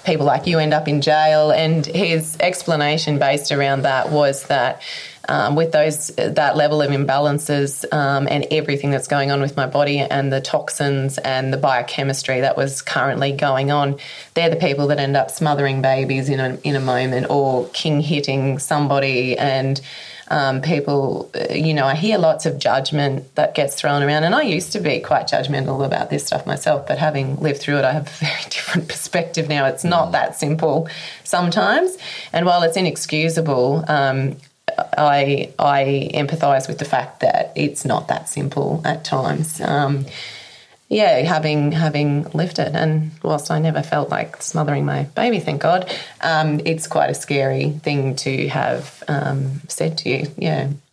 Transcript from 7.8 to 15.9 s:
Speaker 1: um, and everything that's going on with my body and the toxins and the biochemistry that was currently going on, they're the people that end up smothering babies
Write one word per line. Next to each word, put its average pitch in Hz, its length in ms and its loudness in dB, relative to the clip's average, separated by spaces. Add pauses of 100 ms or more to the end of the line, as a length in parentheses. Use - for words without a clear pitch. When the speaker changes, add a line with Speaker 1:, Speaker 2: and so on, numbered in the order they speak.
Speaker 1:
um, 139 380 0
and 143 220 0
everything 143 380 0
that's 135 180 -2
going 143 240 2
on 139 80 2
with 139 160 -2
my 135 100 0
body 143 320 0
and 139 340 0
the 135 80 0
toxins 139 760 -2
and 135 340 -2
the 143 40 0
biochemistry 135 840 0
that 135 140 2
was 139 260 -2
currently 139 500 0
going 139 400 0
on, 143 260 0 (360)
they're 165 160 2
the 165 60 0
people 143 320 0
that 147 120 2
end 139 160 0
up 135 140 2
smothering 143 520 0
babies 135 460 0